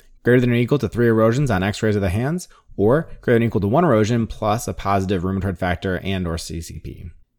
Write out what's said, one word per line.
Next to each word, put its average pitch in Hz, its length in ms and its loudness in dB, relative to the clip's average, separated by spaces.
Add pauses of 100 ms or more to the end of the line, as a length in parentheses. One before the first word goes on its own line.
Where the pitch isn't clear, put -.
(240)
greater 123 180 4
than 123 100 2
or 117 40 2
equal 123 240 2
to 107 100 -4
three 120 180 0
erosions 113 420 2
on 92 140 0
x-rays 104 320 0
of 101 60 0
the 95 80 0
hands, 135 380 -4 (280)
or 123 340 2 (120)
greater 123 140 2
than 113 80 4
or 120 40 2
equal 104 140 -2
to 101 60 0
one 151 180 2
erosion 113 420 2
plus 110 400 -4
a 98 60 -4
positive 95 500 -2
rheumatoid 95 340 -2
factor 90 420 -4
and 92 280 -4
or 82 100 -4
C 82 220 -10
C 80 200 -12
P. - 260 -14 (340)